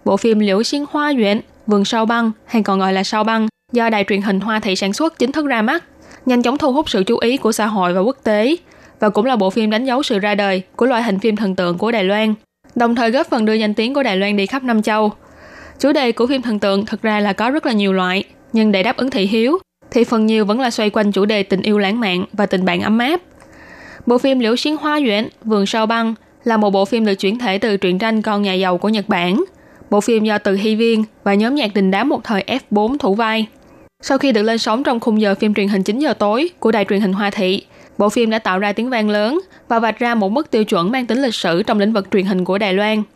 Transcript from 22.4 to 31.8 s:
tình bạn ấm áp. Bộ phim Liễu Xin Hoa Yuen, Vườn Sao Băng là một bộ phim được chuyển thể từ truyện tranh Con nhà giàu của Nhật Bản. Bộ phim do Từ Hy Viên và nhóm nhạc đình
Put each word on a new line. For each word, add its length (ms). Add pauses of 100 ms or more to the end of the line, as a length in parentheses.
tình 180
bạn 160
ấm 180
áp. 220 (840)
Bộ 120
phim 200
Liễu 180
Xin 240
Hoa 160
Yuen, 320 (160)
Vườn 220
Sao 200
Băng 280 (300)
là 120
một 140
bộ 140
phim 220
được 80
chuyển 240
thể 200
từ 180
truyện 220
tranh 240
Con 200
nhà 100
giàu 260
của 100
Nhật 200
Bản. 360 (460)
Bộ 100
phim 240
do 140
Từ 160
Hy 200
Viên 300 (200)
và 100
nhóm 200
nhạc 200
đình 160